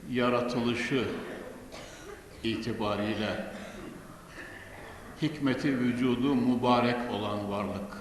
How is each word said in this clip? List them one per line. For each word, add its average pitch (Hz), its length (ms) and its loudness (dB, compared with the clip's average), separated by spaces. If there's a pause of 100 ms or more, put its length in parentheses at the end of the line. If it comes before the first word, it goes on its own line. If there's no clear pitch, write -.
(100)
yaratılışı 120 920 4 (1400)
itibariyle 104 1000 0 (1800)
hikmeti 139 560 2
vücudu 123 560 4
mübarek 120 760 4
olan 104 400 -2
varlık. 101 500 -2